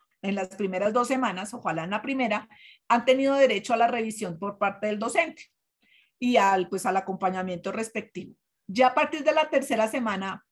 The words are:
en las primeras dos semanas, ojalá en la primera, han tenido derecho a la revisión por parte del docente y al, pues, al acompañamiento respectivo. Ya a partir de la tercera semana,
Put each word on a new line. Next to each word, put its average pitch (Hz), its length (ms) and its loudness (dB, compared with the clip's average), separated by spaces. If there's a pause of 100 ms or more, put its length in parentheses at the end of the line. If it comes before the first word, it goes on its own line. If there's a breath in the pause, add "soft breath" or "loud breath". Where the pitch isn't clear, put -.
(220)
en 196 120 -2
las 190 140 -4
primeras 196 460 -2
dos 240 140 2
semanas, 214 440 -2
ojalá 160 320 -4
en 180 60 -6
la 214 100 -2
primera, 254 480 -2 (400 loud breath)
han 233 160 4
tenido 269 300 4
derecho 240 400 2
a - 20 2
la 233 100 4
revisión 220 520 -4
por 202 180 -6
parte 202 300 -2
del 208 120 -2
docente 320 440 -4 (760 soft breath)
y 247 180 2
al, 196 320 4
pues, 190 180 -4
al 190 100 0
acompañamiento 185 760 -4
respectivo. 220 640 -8 (320)
Ya 240 200 4
a 254 60 -2
partir 311 300 0
de 302 80 4
la 311 180 2
tercera 240 380 2
semana, 196 640 -4